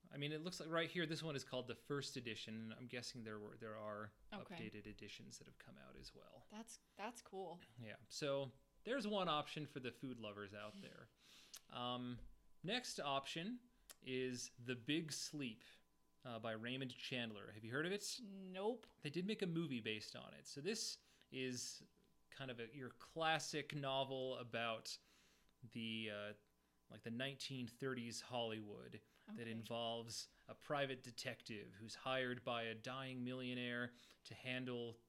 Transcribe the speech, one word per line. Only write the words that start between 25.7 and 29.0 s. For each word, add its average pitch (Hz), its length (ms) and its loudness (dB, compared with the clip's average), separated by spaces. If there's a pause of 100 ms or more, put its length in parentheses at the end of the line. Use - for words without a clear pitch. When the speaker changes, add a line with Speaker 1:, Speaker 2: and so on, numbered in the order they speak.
Speaker 1:
the, 110 380 0
uh, 104 220 -2 (580)
like, 110 120 -10
the 117 80 0
nineteen 131 560 0
thirties 120 540 0
Hollywood 110 800 0 (380)